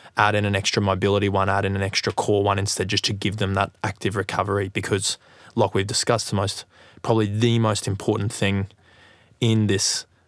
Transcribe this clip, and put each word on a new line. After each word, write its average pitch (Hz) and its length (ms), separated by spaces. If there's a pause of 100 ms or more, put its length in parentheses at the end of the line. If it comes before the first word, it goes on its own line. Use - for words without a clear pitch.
(180)
add 107 180
in 104 80
an 101 140
extra 98 240
mobility 101 480
one, 95 180
add 98 160
in 98 140
an 98 60
extra 95 280
core 101 320
one 98 160
instead, 98 300
just 101 160
to 110 80
give 101 240
them 98 160
that 98 180 (100)
active 98 360
recovery. 98 500
Because - 500 (380)
like 104 200
we've 98 100
discussed, - 460
the 107 40
most, 101 300 (380)
probably 110 240
the 117 320
most 107 280
important 104 460
thing 98 340 (720)
in 110 280
this - 400 (200)